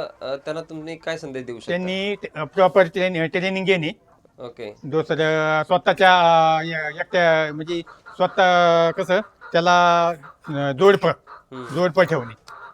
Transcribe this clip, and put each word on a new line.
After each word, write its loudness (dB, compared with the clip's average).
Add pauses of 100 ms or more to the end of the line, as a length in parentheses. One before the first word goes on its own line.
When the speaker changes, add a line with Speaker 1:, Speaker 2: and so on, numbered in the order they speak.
(220)
Speaker 1:
अ, -8
त्यांना -10
तुम्ही -12
काय -8
संदेश -10
देऊ -12
शकता? -12
Speaker 2:
त्यांनी -4
ते, -12
अ, -8
प्रॉपर 4
ट्रेन-, -2
ट्रेनिंग -4
घेणे. 0 (480)
Speaker 1:
ओके. -14
Speaker 2:
दुसरं, -2
स्वतःच्या, 4 (380)
अ, -4
य-, -6
एकट्या, 0
म्हणजे -8 (340)
स्वतः 2
कसं -2 (320)
त्याला, 4 (400)
अ, -4
जोडपं, 2
Speaker 1:
हम्म. -12
Speaker 2:
जोडपं 0
ठेवणे, -6 (400)